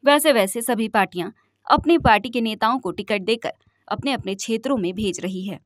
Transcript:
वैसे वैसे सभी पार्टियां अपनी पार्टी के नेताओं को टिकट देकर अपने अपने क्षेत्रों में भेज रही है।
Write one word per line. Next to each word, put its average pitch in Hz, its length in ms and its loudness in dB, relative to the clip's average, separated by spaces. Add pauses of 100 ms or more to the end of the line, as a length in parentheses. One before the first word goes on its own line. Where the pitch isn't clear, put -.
वैसे 294 260 4
वैसे 226 300 0
सभी 226 260 -2
पार्टियां 190 420 0 (420)
अपनी 302 260 4
पार्टी 226 320 4
के 240 120 -2
नेताओं 226 380 -2
को 180 120 -6
टिकट 208 300 -4
देकर 220 320 -4 (340)
अपने 269 260 -4
अपने 190 220 -6
क्षेत्रों 226 420 -2
में 185 160 -2
भेज 196 260 -4
रही 185 280 -6
है। 185 180 -10